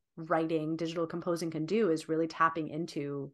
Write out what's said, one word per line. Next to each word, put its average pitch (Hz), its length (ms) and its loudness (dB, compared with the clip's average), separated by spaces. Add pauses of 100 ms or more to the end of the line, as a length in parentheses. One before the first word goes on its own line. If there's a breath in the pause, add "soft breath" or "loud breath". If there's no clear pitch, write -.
(160)
writing, 160 600 0
digital 165 300 -2
composing 170 440 -2
can 156 160 -2
do 196 240 4
is 160 180 0
really 160 200 2
tapping 160 400 2
into 143 640 -4